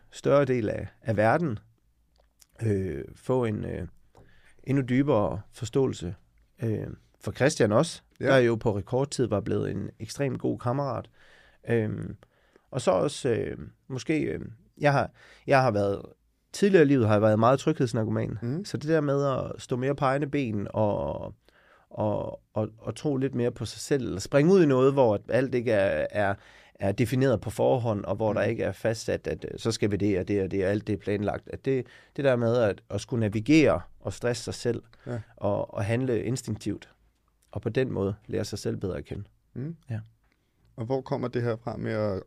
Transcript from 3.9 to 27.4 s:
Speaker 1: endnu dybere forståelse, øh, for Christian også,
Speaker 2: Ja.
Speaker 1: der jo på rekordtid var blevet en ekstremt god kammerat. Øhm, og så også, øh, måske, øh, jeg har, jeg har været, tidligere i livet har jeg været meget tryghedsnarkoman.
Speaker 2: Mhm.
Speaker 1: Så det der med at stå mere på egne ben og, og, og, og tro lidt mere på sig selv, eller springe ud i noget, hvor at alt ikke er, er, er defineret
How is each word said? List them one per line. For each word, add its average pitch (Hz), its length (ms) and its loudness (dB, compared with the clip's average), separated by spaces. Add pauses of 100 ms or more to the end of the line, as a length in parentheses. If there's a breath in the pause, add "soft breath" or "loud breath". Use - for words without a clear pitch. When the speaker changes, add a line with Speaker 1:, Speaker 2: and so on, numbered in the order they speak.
Speaker 1:
endnu 135 260 0
dybere 123 520 2 (100)
forståelse, 110 640 -4 (480)
øh, 104 240 -4 (340)
for 107 100 -6
Christian 123 400 2
også, 139 300 2 (180)
Speaker 2:
Ja. 123 60 -6
Speaker 1:
der 135 120 6
jo 120 180 4
på 110 220 -2
rekordtid 127 500 -2
var 101 140 0
blevet 101 300 -2
en 101 180 -6 (100)
ekstremt 123 420 -6
god 120 180 -4
kammerat. 123 500 -4 (600 soft breath)
Øhm, 110 460 -2 (560 soft breath)
og 135 100 -4
så 190 100 2
også, 147 380 0
øh, 98 280 -2 (300)
måske, 147 340 -4
øh, 120 180 -4 (380)
jeg 147 140 4
har, 131 200 0 (360 loud breath)
jeg 139 140 6
har 127 100 4
været, 101 300 0 (520)
tidligere 190 320 6
i - 20 4
livet 131 200 6
har 110 60 4
jeg 104 80 6
været 107 180 6
meget 127 200 6
tryghedsnarkoman. 113 840 -2
Speaker 2:
Mhm. 139 240 -6
Speaker 1:
Så - 120 -8
det 143 120 -6
der 160 120 4
med 143 240 0
at 131 260 -2 (100)
stå - 140 -4
mere 131 200 -2
på 143 100 -2
egne 135 220 0
ben 117 460 -2
og, 101 600 -2 (560 soft breath)
og, - 520 -4 (120)
og, 110 240 -2
og 117 180 -8
tro 143 220 -2
lidt 135 180 -2
mere 120 160 0
på 117 140 -8
sig - 160 -12
selv, 139 240 -2
eller 87 140 -6
springe 147 340 4
ud 190 100 8
i - 20 8
noget, 135 280 6
hvor 127 220 6
at 101 140 -4
alt 123 260 2
ikke 120 160 0
er, 98 400 2
er, 101 240 0 (400 loud breath)
er 98 160 0
defineret 127 500 2